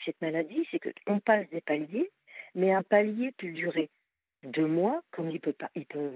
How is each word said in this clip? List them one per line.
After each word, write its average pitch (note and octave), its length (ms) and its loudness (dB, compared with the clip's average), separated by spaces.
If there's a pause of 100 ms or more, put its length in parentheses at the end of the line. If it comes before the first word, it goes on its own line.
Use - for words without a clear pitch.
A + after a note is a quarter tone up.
cette - 180 -6
maladie, E3 480 -2
c'est E4+ 80 -2
qu'on - 400 -2
passe G#3 320 4
des E3 100 -6
paliers, D#3 500 -2 (440)
mais F#3+ 160 4
un F#3+ 120 4
palier G#3+ 560 2
peut F3+ 120 -8
durer D#3+ 380 -2 (540)
deux C#3+ 240 0
mois, F#3+ 340 2 (100)
comme E3 200 -6
il E3 100 -6
peut D3 140 -2
pas, - 200 -10
il D3+ 120 -8
peut, D3 300 -6